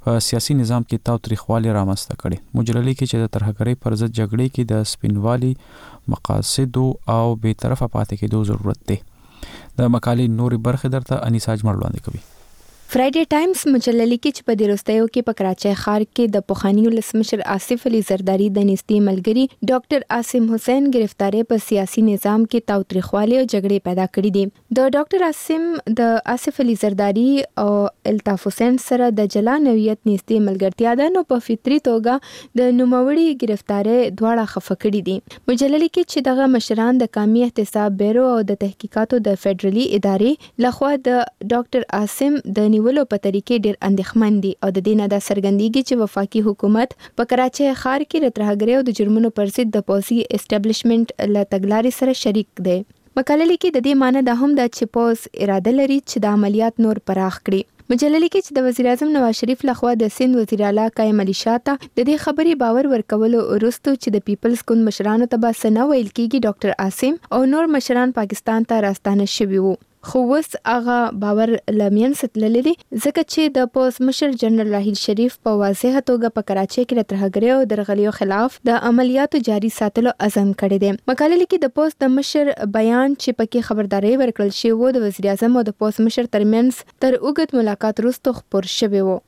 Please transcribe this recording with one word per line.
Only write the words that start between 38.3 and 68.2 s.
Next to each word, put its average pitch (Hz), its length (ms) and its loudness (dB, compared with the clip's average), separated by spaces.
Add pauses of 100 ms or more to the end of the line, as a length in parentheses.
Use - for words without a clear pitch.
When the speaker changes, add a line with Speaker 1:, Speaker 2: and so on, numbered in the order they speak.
Speaker 2:
او - 20 2 (140)
د 202 120 -4
تحقیقاتو 220 640 -2
د 196 180 -2
فدرالي 196 420 0 (100)
ادارې 202 320 2 (360)
لخوا 269 260 0 (160)
د 247 100 2 (300)
ډاکټر 240 400 -2 (120)
عاصم 277 380 -2 (200)
د 214 140 4
نیولو 247 360 2
په 208 140 -2
طریقې 202 400 0
ډېر 208 120 0 (120)
اندېښمن 208 560 2
دي 196 60 0 (120)
او 196 140 0
د 190 100 -2
دې 214 140 2
نه 202 100 -2
دا 202 160 0
څرګندېږي 202 640 0
چې 269 120 0
وفاقي 202 460 -2
حکومت 214 500 0 (240)
په 240 100 0
کراچۍ 254 520 0
ښار 269 240 -2
کې - 180 -4
د 240 140 2
ترهګرۍ 214 400 0
او 269 100 2
د 220 100 -2
جرمونو 220 380 2
پر 202 200 -2
ضد 240 200 0
د 202 140 0
پوځي 202 280 0 (200)
اسټابلیشمنټ 220 680 0 (280)
له 202 80 2 (100)
تګلارې 208 460 0
سره 262 140 0 (100)
شریک 202 440 -2
دی. 180 80 2 (460)
مقاله 294 320 2
لیکي، 359 180 0
د 294 160 0
دې 285 160 4
معنی 262 280 2
دا 233 100 2
هم 285 180 2
ده 247 160 2
چې - 100 -4 (120)
پوځ 233 500 -2
اراده 196 320 0
لري 277 220 2
چې - 260 -4
د 208 140 2
عملیات 220 480 0
نور 214 140 -2 (100)
پراخ 190 340 -2
کړي. 196 160 0 (320)
مجله 294 320 2
لیکي 381 160 0
چې 285 160 -6
د 254 100 2
وزیر 240 220 2
اعظم 302 260 0
نواز 233 280 0
شریف 240 260 -2
لخوا 240 320 0
د 214 160 0
سند 254 240 2
وزیر 208 300 0
اعلی 220 180 0 (100)
قایم 214 260 2
علي 190 180 -2
شاه 233 260 0
ته 277 100 -2
د - 180 -8 (120)
دې 302 160 0
خبرې 311 400 2
باور 262 300 2
ورکولو 220 580 0
وروسته 240 420 0
چې 208 220 -2
د 196 100 -4
پیپلز 226 400 -2
ګوند 226 220 4
مشرانو 214 420 0
ته 233 140 0
به 226 160 0
څه 220 180 2
نه 269 140 2
ویل 233 180 0
کیږي، 233 340 -2
ډاکټر 208 240 -2 (140)
عاصم 254 340 -2 (200)
او 254 40 4 (140)
نور 320 220 2
مشران 247 420 0